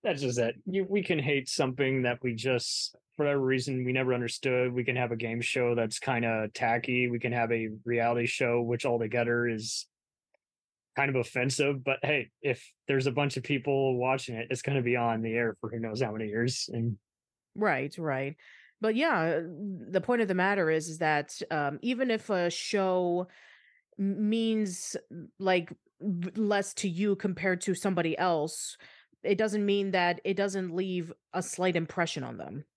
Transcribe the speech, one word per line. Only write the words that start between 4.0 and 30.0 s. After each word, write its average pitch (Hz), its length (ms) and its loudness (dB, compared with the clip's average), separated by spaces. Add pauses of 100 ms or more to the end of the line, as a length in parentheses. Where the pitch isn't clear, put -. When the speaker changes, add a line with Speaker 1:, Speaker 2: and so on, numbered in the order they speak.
Speaker 1:
understood. 127 580 0
We 123 120 -2
can 123 120 0
have 123 160 0
a 117 40 -2
game 117 260 -4
show 120 320 2
that's 113 240 0
kinda 113 560 0
tacky. 120 560 2
We 120 80 -2
can 120 140 -2
have 117 200 2
a 113 160 0 (160)
reality 120 400 2
show, 120 380 0
which 120 240 -2
altogether 120 600 2
is 113 400 -4 (1080)
kind 139 140 2
of 131 60 0
offensive. 131 680 0
But 135 180 0
hey, 139 280 0 (100)
if 135 260 -2 (220)
there's 135 180 2
a 139 60 2
bunch 143 240 0
of 127 60 -4
people 135 560 0
watching 127 380 -2
it, 117 120 -6
it's 131 140 -4
gonna 139 180 0
be 120 160 2
on 117 240 2
the 113 140 -2
air 117 260 2
for 110 80 -6
who 117 120 -6
knows 113 200 -4
how 113 120 0
many 110 160 -4
years. 117 440 -2
And 117 240 -2 (580)
Speaker 2:
Right, 147 440 0
right. 143 380 -4 (440)
But 220 160 0
yeah, 180 460 2
the 185 580 -4
point 240 220 2
of 202 60 0
the 190 60 2
matter 185 340 4
is, 160 200 2
is 156 100 -8
that, 151 420 0 (120)
um, 147 300 0
even 247 280 0
if 220 200 -2
a 175 200 2
show 180 800 0 (680)
m-, 196 320 0
means, 220 680 0 (420)
like, 185 340 2 (280)
v-, 175 340 -2
less 202 400 0
to - 140 -2
you 196 260 2
compared 185 460 -2
to 185 160 -2
somebody 170 420 0
else, 165 580 0 (460)
it 196 160 2
doesn't 208 260 2
mean 196 280 2
that 175 320 2